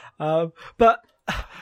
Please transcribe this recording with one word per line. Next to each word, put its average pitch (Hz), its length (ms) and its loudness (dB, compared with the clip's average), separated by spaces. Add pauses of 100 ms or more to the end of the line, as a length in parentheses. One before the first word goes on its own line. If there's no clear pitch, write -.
(200)
Uh, 160 260 -2 (320)
but 226 220 4 (600)